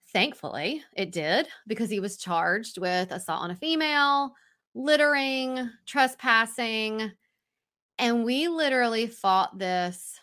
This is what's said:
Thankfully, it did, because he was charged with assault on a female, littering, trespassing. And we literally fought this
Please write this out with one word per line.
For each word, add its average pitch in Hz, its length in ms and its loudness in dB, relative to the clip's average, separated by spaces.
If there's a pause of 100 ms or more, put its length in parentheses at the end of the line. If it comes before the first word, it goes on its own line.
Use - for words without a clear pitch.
(140)
Thankfully, 208 680 -2 (120)
it 190 160 -4
did, 175 360 0 (200)
because 214 220 -4
he 202 100 -2
was 190 180 -6
charged 175 600 -2
with 180 340 0
assault 170 300 -6
on 170 100 -6
a 180 40 -6
female, 285 800 2 (400)
littering, 262 960 2 (160)
trespassing. 226 1300 0 (880)
And 233 240 2
we 262 240 0
literally 254 600 2
fought 190 520 0
this 180 640 -4